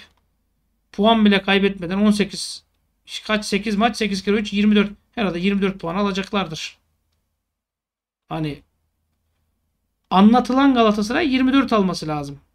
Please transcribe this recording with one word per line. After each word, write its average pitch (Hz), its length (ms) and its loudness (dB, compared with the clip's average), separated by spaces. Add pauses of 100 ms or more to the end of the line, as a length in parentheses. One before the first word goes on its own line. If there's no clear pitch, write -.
(920)
puan 220 340 2
bile 202 160 4
kaybetmeden 196 560 -2
on 208 140 2
sekiz, - 520 -4 (640)
kaç, 214 180 -2
sekiz 208 300 -4
maç, 233 220 0
sekiz 202 260 -4
kere 202 120 0
üç, 208 180 -4
yirmi 208 220 2
dört. 208 160 2 (240)
Herhalde 180 240 -4
yirmi 196 220 0
dört 190 180 -4
puan 165 160 -8
alacaklardır. 190 800 -6 (1500)
Hani 151 340 -8 (1500)
anlatılan 247 640 4
Galatasaray 226 600 0
yirmi 254 200 0
dört 269 200 2
alması 185 340 0
lazım. 143 320 -8 (160)